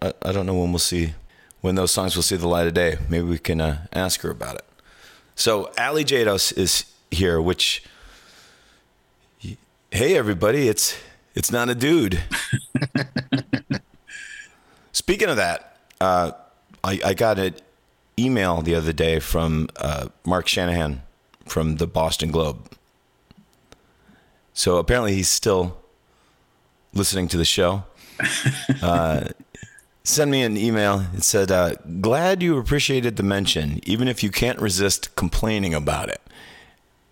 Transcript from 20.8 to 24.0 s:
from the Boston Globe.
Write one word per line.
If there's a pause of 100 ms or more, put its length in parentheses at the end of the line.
from
the
Boston
Globe. (1800)